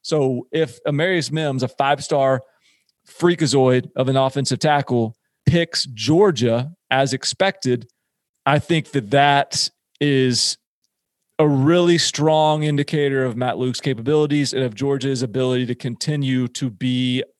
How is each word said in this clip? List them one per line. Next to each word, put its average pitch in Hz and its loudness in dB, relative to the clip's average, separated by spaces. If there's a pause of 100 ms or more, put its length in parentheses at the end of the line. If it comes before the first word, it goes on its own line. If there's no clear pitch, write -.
So 131 -2
if 160 -4
Amarius 151 -2
Mims, 147 -2
a 160 -2
five-star 135 0 (680)
freakazoid 139 2
of 131 0
an 135 2
offensive 135 -2
tackle, 131 0 (300)
picks 165 0
Georgia 127 0 (160)
as 131 0
expected, 127 -2 (560)
I 143 2
think - -2
that 202 -4
that 143 2 (280)
is 131 0 (800)
a 151 4
really 170 4
strong 156 0
indicator 143 0
of 120 -4
Matt 123 -4
Luke's 127 -4
capabilities 143 0
and 135 -2
of 117 -4
Georgia's 135 -2
ability 127 -2
to 120 -4
continue 131 -4
to 135 -6
be 127 -2 (160)